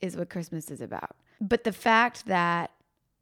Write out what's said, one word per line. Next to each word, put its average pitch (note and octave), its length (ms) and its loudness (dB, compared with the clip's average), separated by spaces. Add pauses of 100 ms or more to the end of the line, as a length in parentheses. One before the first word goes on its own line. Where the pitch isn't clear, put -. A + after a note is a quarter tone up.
is F3 160 -4
what F3 140 -4
Christmas E3 400 -8
is C#3 100 -10
about, - 360 -10 (240)
but A3+ 240 0
the A3 80 0
fact A#3 540 2
that E3+ 440 2 (520)